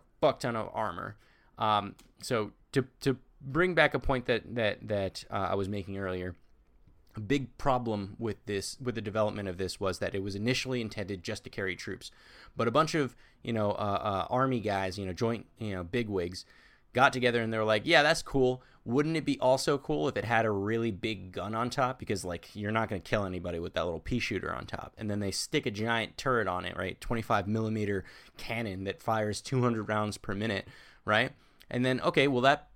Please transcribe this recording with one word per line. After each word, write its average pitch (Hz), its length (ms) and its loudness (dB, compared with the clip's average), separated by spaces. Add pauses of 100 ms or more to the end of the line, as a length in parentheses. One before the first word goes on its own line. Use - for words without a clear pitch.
(220)
fuck 139 180 4
ton 120 160 -2
of 107 180 -4
armor. 98 440 -4 (400)
Um, 104 380 2 (260)
so 107 300 -2 (200)
to, 131 140 2 (160)
to 131 160 0 (240)
bring 160 320 0
back 156 200 4
a 131 60 0
point 127 280 0
that, 117 280 0
that, 107 320 0
that, 101 440 -2
uh, 98 200 -2
I 98 40 0
was 98 120 0
making 98 300 -4
earlier, 92 380 -4 (800)
a 117 40 -10
big 127 380 0
problem 110 640 0
with 110 260 -6
this, 101 340 -4
with 120 160 -4
the 110 60 -6
development 104 480 -2
of 90 80 -8
this, 92 220 -4
was 92 200 -2
that 90 140 -2
it 98 80 -2
was 98 140 -4
initially 127 440 -2
intended 101 440 -6
just 107 220 -6
to - 40 -14
carry 95 260 -4
troops, - 360 -12 (440)
but 113 120 0
a 117 40 0
bunch 156 240 4
of, 135 200 0 (280)
you 117 80 -4
know, 107 200 2
uh, 101 320 0
uh, 95 260 0
army 127 300 2
guys, 95 400 -2
you 98 60 -4
know, 92 80 -4
joint, 113 340 -2 (100)
you 110 160 -6
know, 90 100 -4
bigwigs 95 640 -2 (480)
got 135 200 6
together 120 280 2
and 113 120 0
they 113 40 0
were 110 60 2
like, 107 220 4
"Yeah, 151 180 8
that's 160 180 4
cool. 127 420 2 (200)
Wouldn't 147 320 2
it 147 100 -2
be 139 140 0
also 135 380 4
cool 147 300 0
if 131 100 0
it - 80 -2
had 113 200 4
a 107 60 2
really 110 400 2
big 92 400 -4
gun 98 220 -6
on 117 160 0
top? 131 300 0
Because, 101 260 -4
like, 87 300 -6
you're 104 160 -4
not 110 180 2
gonna 98 100 -2
kill 104 260 0
anybody 87 340 -4
with 85 140 -6
that 85 120 0
little 85 140 -2
pea 123 200 -2
shooter - 340 -2
on - 120 -8
top." - 320 -10
And 107 120 -6
then 104 100 -2
they 98 120 -2
stick - 340 -2
a 120 60 -2
giant 110 460 -2
turret 117 300 2
on 90 180 -2
it, 90 100 -6
right? 92 240 -4
Twenty-five 110 480 0
millimeter 107 580 0 (320)
cannon 101 480 -6
that 95 160 -6
fires 107 400 0
two 131 200 0
hundred 113 220 2
rounds 107 340 -2
per - 160 -8
minute, 104 340 -2 (380)
right? 113 260 4 (400)
And 123 140 2
then, 127 160 2
okay, 143 260 6
well, 123 140 4
that, 139 340 4